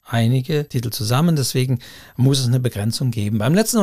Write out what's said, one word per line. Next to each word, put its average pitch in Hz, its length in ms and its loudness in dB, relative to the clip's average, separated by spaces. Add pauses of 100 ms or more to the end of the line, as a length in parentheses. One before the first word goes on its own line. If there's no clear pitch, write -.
einige 127 600 0
Titel 120 220 -4
zusammen, 127 440 0
deswegen 127 460 0 (340)
muss 139 240 2
es 131 80 0
eine 127 140 2
Begrenzung 117 500 -2
geben. 107 280 -2
Beim 117 160 0
letzten 220 280 0